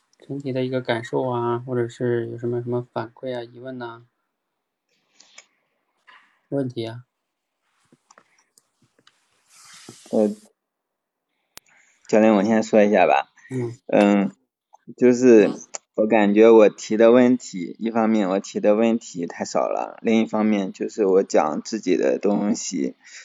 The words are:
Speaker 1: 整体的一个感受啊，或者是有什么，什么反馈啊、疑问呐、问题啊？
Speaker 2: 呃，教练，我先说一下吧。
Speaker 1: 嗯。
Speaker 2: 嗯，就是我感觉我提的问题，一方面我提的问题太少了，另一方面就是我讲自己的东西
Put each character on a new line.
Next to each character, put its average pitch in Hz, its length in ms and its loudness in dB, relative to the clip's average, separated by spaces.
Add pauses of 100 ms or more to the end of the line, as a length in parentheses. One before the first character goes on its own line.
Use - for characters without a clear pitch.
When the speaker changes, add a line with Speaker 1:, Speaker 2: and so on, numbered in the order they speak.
(280)
Speaker 1:
整 139 120 -12
体 135 120 -10
的 131 120 -4
一 127 60 -6
个 131 120 -6
感 120 220 -4
受 139 260 -6
啊， 120 360 -4
或 127 100 -8
者 120 120 -4
是 120 420 -6
有 117 100 -14
什 120 80 -8
么， 120 140 -6
什 120 80 -12
么 120 240 -8
反 117 200 -10
馈 127 220 -12
啊、 120 80 -12
疑 123 160 -20
问 127 180 -16
呐、 120 260 -16 (2500)
问 139 180 -6
题 120 200 -10
啊？ 117 160 -14 (3000)
Speaker 2:
呃， 107 180 2 (1800)
教 107 120 2
练， 110 140 4
我 101 100 2
先 110 200 0
说 110 180 2
一 104 80 4
下 95 160 4
吧。 71 220 0 (240)
Speaker 1:
嗯。 120 260 -8 (100)
Speaker 2:
嗯， 101 440 2 (680)
就 123 160 4
是 117 380 6 (440)
我 110 120 -2
感 107 260 2
觉 110 160 6
我 110 200 8
提 - 280 -8
的 113 140 6
问 123 260 4
题， - 400 -12
一 113 140 -6
方 110 180 -2
面 107 200 0
我 98 100 0
提 - 200 -10
的 104 160 2
问 113 220 0
题 90 300 -10
太 - 160 -10
少 64 240 -4
了， 50 340 -8
另 113 200 0
一 113 40 0
方 107 200 -2
面 101 260 -2
就 101 160 -8
是 107 180 -2
我 95 180 2
讲 78 400 -2
自 113 160 -8
己 90 180 -2
的 64 220 -2
东 101 360 -2
西 - 400 -8 (280)